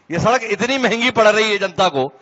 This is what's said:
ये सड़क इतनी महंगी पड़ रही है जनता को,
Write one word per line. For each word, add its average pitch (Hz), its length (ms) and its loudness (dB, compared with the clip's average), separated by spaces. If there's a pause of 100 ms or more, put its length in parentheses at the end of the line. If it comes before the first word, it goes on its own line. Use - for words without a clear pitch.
(120)
ये 175 80 -4
सड़क 226 240 2
इतनी 220 340 -2
महंगी 233 340 0
पड़ 220 160 4
रही 214 240 2
है 202 60 -2
जनता 190 320 0
को, 139 320 -4